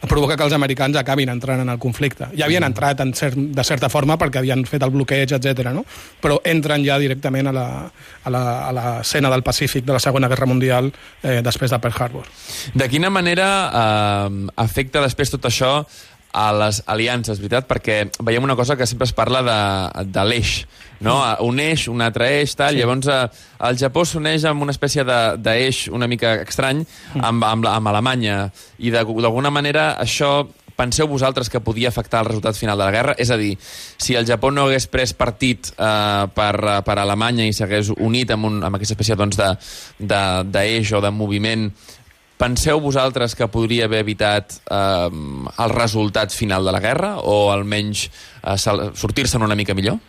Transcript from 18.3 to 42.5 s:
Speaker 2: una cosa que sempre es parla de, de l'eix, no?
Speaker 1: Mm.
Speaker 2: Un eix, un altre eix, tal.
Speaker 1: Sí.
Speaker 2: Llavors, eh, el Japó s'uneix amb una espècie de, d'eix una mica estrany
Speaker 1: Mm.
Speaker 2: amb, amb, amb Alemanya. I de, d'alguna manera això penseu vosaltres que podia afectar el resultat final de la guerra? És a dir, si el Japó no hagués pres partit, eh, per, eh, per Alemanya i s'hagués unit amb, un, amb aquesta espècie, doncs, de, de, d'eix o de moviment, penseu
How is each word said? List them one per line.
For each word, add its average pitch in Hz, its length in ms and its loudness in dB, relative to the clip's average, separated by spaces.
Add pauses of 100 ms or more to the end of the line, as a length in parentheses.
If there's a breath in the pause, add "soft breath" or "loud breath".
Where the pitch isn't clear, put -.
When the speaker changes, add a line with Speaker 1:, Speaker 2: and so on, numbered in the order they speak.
Speaker 2:
una 139 100 2
cosa 123 220 0
que 123 100 0
sempre 123 200 -2
es 120 60 -2
parla 120 300 0
de, 98 720 0
de 95 120 0
l'eix, 117 420 0 (340 loud breath)
no? 113 160 2 (240)
Speaker 1:
Mm. 107 80 0
Speaker 2:
Un 123 100 0
eix, 151 300 -2
un 120 140 -2
altre 117 380 2
eix, 143 140 -2
tal. 147 200 2
Speaker 1:
Sí. 131 60 2
Speaker 2:
Llavors, 127 280 2
eh, 131 200 2 (380 loud breath)
el 123 120 0
Japó 139 260 2
s'uneix 156 400 -2
amb 147 180 0
una 143 100 -2
espècie 139 300 0
de, 120 360 2
d'eix 117 500 0
una 120 180 -2
mica 117 360 0
estrany 135 420 -2 (300 loud breath)
Speaker 1:
Mm. 135 100 0
Speaker 2:
amb, 117 200 2
amb, 110 220 2
amb 110 220 2
Alemanya. 104 640 0 (260 loud breath)
I 117 120 -2
de, 113 120 2
d'alguna 117 480 0
manera 147 480 0
això 143 480 0 (300)
penseu 131 320 0
vosaltres 131 420 0
que 123 100 -2
podia 113 280 -2
afectar 117 320 -2
el 110 60 0
resultat 110 280 -2
final 104 240 -2
de 101 60 2
la 98 80 2
guerra? 123 260 2
És 120 120 0
a 123 60 2
dir, 104 220 -2 (380 loud breath)
si - 180 -2
el 120 120 2
Japó 120 260 2
no 143 140 2
hagués 135 200 2
pres 127 280 -2
partit, 123 640 -2
eh, 104 540 2
per, 104 300 2
eh, 101 220 2
per 104 140 0
Alemanya 110 480 0
i 107 60 2
s'hagués 104 440 0
unit 113 340 0
amb, 110 140 0
un, 104 180 0
amb 98 140 -2
aquesta 104 180 -4
espècie, 107 220 2
doncs, 101 200 0
de, 98 200 2 (420 loud breath)
de, 98 460 0
d'eix 104 480 0
o 104 80 2
de 101 100 2
moviment, 107 600 -2 (680 loud breath)
penseu 127 400 2